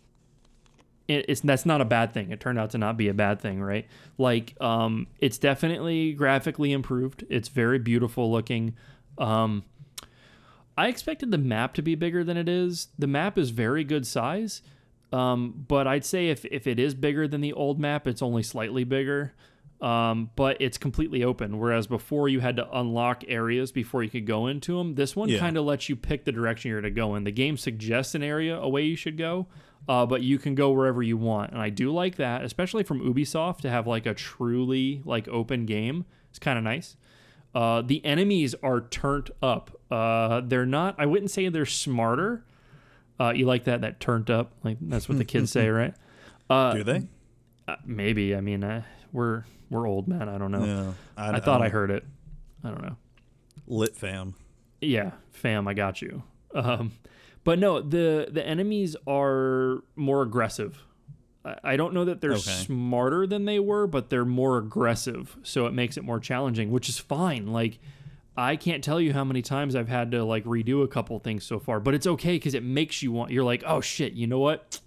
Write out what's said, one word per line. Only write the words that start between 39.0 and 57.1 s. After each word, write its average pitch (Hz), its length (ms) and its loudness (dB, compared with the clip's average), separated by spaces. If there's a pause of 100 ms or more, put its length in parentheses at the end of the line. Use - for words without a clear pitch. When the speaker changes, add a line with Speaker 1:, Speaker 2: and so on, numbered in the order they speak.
Speaker 1:
up. - 360 0 (140)
Uh, 113 500 2
they're 123 240 2
not, 160 320 0
I 151 80 0
wouldn't 190 260 2
say 190 180 0
they're 160 160 0
smarter. 135 800 0 (760)
Uh, 120 160 4
you 127 100 4
like 123 200 4
that, 120 160 2
that 110 200 -6
turned 113 280 0
up? 120 240 2 (100)
Like, 110 180 -2
that's 139 260 -2
what 139 100 2
the 120 80 2
kids 113 260 0
say, 110 180 4
Speaker 2:
<laughs> - 0 -
Speaker 1:
right? 113 240 2 (560)
Uh, 131 240 6
Speaker 2:
Do 107 100 0
they? 131 240 0 (600)
Speaker 1:
uh, - 80 -6 (100)
maybe. 104 500 0
I 98 60 -2
mean, 101 220 -2
uh, 110 180 -4 (320)
we're, 117 300 -2 (260)
we're 117 180 -2
old, 98 220 -2
man. 175 180 -2
I 101 100 -6
don't 98 140 -2
know. 98 140 0
Speaker 2:
Yeah, 98 280 -2 (220)
I 104 140 -6
Speaker 1:
I 110 60 0
Speaker 2:
d-, 120 100 -2
Speaker 1:
thought 135 160 4
I 113 40 4
Speaker 2:
I - 40 2
don't - 20 0
Speaker 1:
heard 101 200 0
it. 98 120 -2 (600)
I 120 80 -8
don't - 120 -10
know. - 140 -10 (720)
Speaker 2:
Lit 110 280 0
fam. 95 400 -8 (460)
Speaker 1:
Yeah, 110 300 0 (200)
fam, 107 360 -2
I 101 60 -2
got 98 280 -2
you. - 220 -10 (300)
Um, 113 380 0 (540)